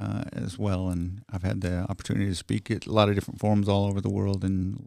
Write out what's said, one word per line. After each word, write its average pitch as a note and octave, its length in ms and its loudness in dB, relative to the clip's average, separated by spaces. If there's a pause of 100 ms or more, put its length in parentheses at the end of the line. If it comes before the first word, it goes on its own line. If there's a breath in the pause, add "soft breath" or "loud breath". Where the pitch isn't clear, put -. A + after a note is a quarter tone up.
uh, G#2 320 -4
as G2+ 260 -6
well, F#2+ 300 0
and F2+ 420 -4
I've F#2 140 -6
had G#2 160 0
the F2+ 280 0
opportunity G2+ 380 -2
to F#2+ 80 0
speak A2 360 -4
at - 160 -4
a - 60 -4
lot G#2+ 160 6
of G2+ 60 4
different - 240 -2
forums G#2 300 4
all G2+ 160 6
over G2 160 0
the G2+ 100 0
world, G2 320 0
and F#2+ 440 0